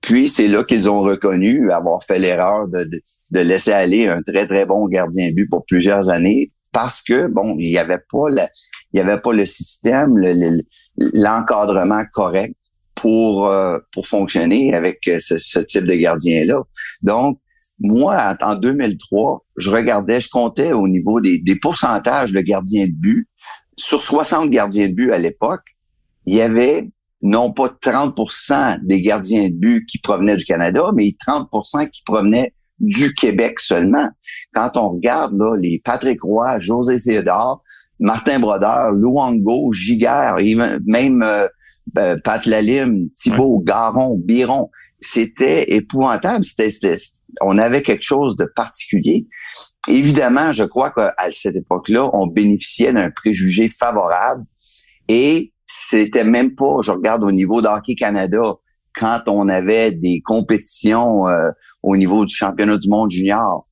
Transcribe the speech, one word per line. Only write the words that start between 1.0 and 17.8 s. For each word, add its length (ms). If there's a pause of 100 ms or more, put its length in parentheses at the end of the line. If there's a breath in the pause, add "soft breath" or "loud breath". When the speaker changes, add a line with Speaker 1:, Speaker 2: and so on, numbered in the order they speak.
Speaker 1:
reconnu 720
avoir 320
fait 140
l'erreur 500
de, 160
de, 160 (300 loud breath)
de 100
laisser 320
aller 340
un 140
très, 260
très 200
bon 200
gardien 440
de 40
but 140
pour 160
plusieurs 460
années 420 (200)
parce 300
que, 240
bon, 320
il 120
y 80
avait 240 (100)
pas 160
la, 220 (420 loud breath)
il 60
y 20
avait 180
pas 140
le 140
système, 720
le, 160
le, 260 (540 soft breath)
l'encadrement 1000
correct 420 (400)
pour, 540
euh, 300 (160)
pour 120
fonctionner 680
avec, 340
euh, 120
ce, 180
ce 220
type 260
de 80
gardien-là. 680 (400 loud breath)
Donc, 380 (420 soft breath)